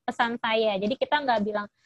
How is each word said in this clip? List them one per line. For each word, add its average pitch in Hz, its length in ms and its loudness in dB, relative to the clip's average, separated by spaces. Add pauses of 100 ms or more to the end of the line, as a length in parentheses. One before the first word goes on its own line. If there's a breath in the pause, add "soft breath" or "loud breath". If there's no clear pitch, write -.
pesan 240 320 -2
saya. 220 400 2
Jadi 208 240 0
kita 294 240 0
nggak 226 160 2
bilang, 208 240 -4 (200)